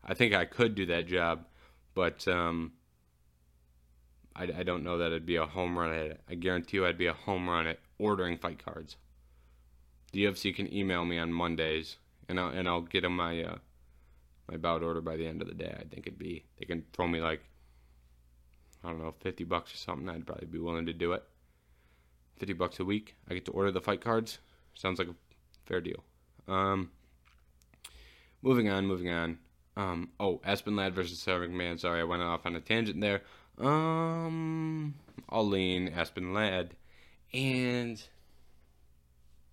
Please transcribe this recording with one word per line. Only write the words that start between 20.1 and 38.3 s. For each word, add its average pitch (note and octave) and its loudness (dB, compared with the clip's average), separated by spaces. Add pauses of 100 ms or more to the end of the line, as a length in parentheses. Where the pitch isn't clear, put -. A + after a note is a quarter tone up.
probably - -10
be E2 -6
willing E2 -2
to E2 -2
do E2+ 0
it. - -4 (1120)
Fifty G2 -4
bucks F2 -2
a F#2 0
week. G#2 -2 (120)
I - -6
get F2+ -6
to - -6
order G2 4
the F#2 0
fight G2+ 0
cards. A2+ 0 (380)
Sounds F#2 0
like F2+ 0
a F2 -10 (500)
fair F#2 0
deal. E2+ -6 (440)
Um, F#2+ 2 (1500)
moving A#2+ 6
on, G2 4
moving F2+ 0
on. E2+ 0 (360)
Um, F2+ -2 (100)
oh, G2 2
Aspen G2+ 0
Ladd G2 2
versus F2 -2
Sarah F2+ 0
McMahon. F2 -2
Sorry, E2+ 0
I E2 0
went F2 0
off E2+ 0
on F2 -2
a D#2+ -4
tangent A2 0
there. G2+ 2 (360)
Um, D#3+ 0 (340)
I'll G#2+ 2
lean F#2 2
Aspen F2 -2
Ladd. F#2 0 (580)
And B2 0 (1500)